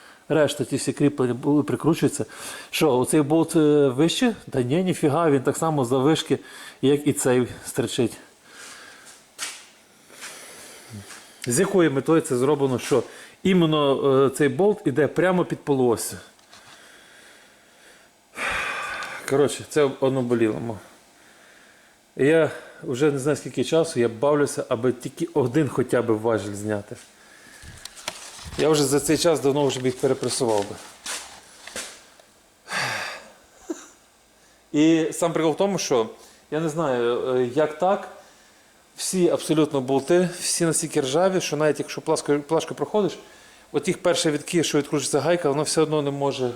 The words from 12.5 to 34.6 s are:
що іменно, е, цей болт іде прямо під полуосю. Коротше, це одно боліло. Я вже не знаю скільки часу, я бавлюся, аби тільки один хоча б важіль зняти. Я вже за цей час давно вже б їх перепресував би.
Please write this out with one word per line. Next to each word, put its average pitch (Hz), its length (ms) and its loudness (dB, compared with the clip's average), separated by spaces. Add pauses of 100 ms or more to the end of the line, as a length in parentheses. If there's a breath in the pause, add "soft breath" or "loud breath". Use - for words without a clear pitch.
що 120 240 0 (400 loud breath)
іменно, 147 840 4
е, 123 40 2
цей 143 180 2
болт 196 360 2
іде 139 240 2
прямо 175 360 2
під 147 140 -6
полуосю. 123 580 0 (3000 loud breath)
Коротше, 131 400 0
це 143 220 2 (100)
одно 135 220 2
боліло. 117 560 0 (1400 loud breath)
Я 151 340 4 (320 loud breath)
вже 139 300 0
не 143 60 -4
знаю 135 180 -2
скільки 131 280 -4
часу, 160 360 0
я 117 80 4
бавлюся, 143 600 0
аби 120 240 0
тільки 135 420 -8
один 135 340 2
хоча 123 340 0
б 113 80 0
важіль 107 440 0
зняти. 104 420 -6 (1600 loud breath)
Я 143 100 2
вже 151 160 4
за 139 160 2
цей 147 180 2
час 160 220 2
давно 139 260 2
вже 127 140 -2
б 127 60 -2
їх 127 140 -2
перепресував 120 720 0
би. 104 60 -12 (4000 loud breath)